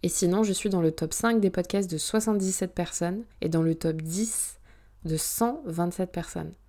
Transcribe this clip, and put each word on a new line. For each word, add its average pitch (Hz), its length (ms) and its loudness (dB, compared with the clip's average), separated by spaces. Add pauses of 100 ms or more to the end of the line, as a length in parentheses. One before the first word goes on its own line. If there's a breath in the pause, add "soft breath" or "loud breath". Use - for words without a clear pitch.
et 180 80 2
sinon 185 320 4
je 208 100 4
suis 190 180 0
dans 190 120 2
le 160 100 4
top 160 220 -4
cinq 226 260 2
des 196 120 4
podcasts 185 400 0
de 156 80 -4
soixante-dix-sept 196 720 0
personnes, 175 500 -2 (180)
et 156 80 0
dans 165 120 2
le 165 140 4
top 160 260 -2
dix 190 580 -4 (460 soft breath)
de 160 100 0
cent 240 500 0
vingt-sept 175 460 -2
personnes. 165 420 -8 (160)